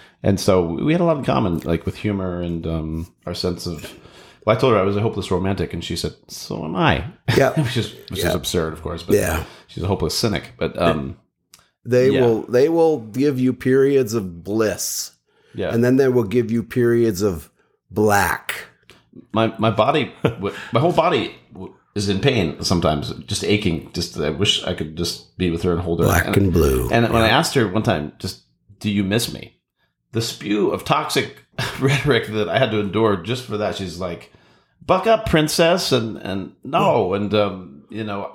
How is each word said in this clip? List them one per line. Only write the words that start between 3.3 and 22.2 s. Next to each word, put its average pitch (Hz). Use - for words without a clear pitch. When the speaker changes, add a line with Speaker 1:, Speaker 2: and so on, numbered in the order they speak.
Speaker 1:
sense 87
of, 82
well, 110
I 117
told 131
her 104
I 92
was 101
a 101
hopeless 104
romantic, 92
and 85
she 87
said, -
"So -
am 165
I." 123
Speaker 2:
Yeah. 135
Speaker 1:
<laughs> -
Which 123
is, 104
which 82
is 85
Speaker 2:
Yeah. 90
Speaker 1:
absurd, 82
of 82
course, 82
but -
Speaker 2:
Yeah. 82
Speaker 1:
she's -
a 90
hopeless 85
cynic. -
But, -
um, 78
Speaker 2:
They 127
Speaker 1:
Yeah. 131
Speaker 2:
will, 117
they 127
will 165
give 127
you 127
periods 131
of 90
bliss. 104
Speaker 1:
Yeah. 90
Speaker 2:
And 117
then 127
they 135
will 123
give 113
you 117
periods 117
of 90
black. 101
Speaker 1:
My, 110
my 113
body, 117
w-, 98
my 113
whole 170
body 156
w-, 92
is 101
in 98
pain 107